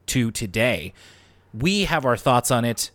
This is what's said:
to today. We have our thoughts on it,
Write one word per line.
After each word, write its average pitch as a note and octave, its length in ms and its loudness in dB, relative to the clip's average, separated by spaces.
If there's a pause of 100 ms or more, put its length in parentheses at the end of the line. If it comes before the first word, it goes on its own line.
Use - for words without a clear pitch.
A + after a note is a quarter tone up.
to A#2 240 0
today. G#2 600 -2 (640)
We F#3 320 0
have D3+ 200 0
our B2 120 2
thoughts B2 340 2
on A#2 140 2
it, - 300 -4